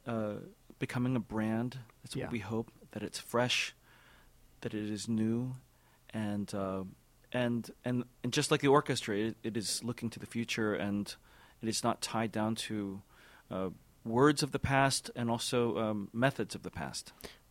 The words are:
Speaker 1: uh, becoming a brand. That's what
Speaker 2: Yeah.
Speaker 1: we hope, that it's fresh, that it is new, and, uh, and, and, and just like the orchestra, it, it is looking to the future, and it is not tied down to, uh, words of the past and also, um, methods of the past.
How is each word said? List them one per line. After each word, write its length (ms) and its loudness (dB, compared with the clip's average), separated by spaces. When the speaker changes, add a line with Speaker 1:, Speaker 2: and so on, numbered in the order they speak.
Speaker 1:
uh, 260 -2
becoming 380 0
a 20 0
brand. 580 0
That's 120 -10
what 60 -2
Speaker 2:
Yeah. 100 -4
Speaker 1:
we 80 -2
hope, 320 -4
that 120 -6
it's 160 -8
fresh, 560 2
that 120 -6
it 160 -2
is 200 -4
new, 460 0
and, 440 -2
uh, 280 -2
and, 360 0
and, 220 0
and 80 -2
just 180 2
like 120 4
the 80 6
orchestra, 480 4
it, 260 0
it 140 -2
is 260 -4
looking 280 -4
to 80 -10
the 60 -8
future, 480 0
and 400 0
it 60 -4
is 160 0
not 180 0
tied 300 -2
down 240 0
to, 460 -4
uh, 180 -2
words 360 6
of 120 0
the 60 -2
past 580 4
and 120 0
also, 480 2
um, 360 0
methods 420 2
of 80 -10
the 80 -10
past. 400 -8